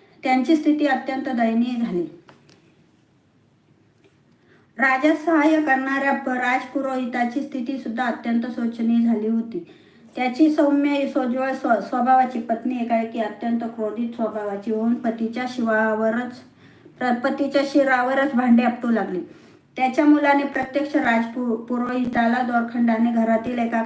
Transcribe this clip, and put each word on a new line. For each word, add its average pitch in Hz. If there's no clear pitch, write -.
त्यांची 254
स्थिती 294
अत्यंत 262
दयनीय 233
झाली. 175
राजास 269
सहाय्य 311
करणाऱ्या 269
प-, 262
राजपुरोहिताची 254
स्थिती 269
सुद्धा 233
अत्यंत 233
शोचनीय 233
झाली 214
होती. 226
त्याची 311
सौम्य 285
सोज्वळ 262
स्व-, 240
स्वभावाची 247
पत्नी 247
एकाएकी 226
अत्यंत 233
क्रोधित 226
स्वभावाची 208
होऊन 226
पतीच्या 233
शिवावरच, 226
प्र-, 247
पतीच्या 277
शिरावरच 269
भांडे 240
आपटू 233
लागली. 190
त्याच्या 254
मुलाने 285
प्रत्यक्ष 277
राजपु-, 233
पुरोहिताला 240
दोरखंडाने 233
घरातील 226
एका 233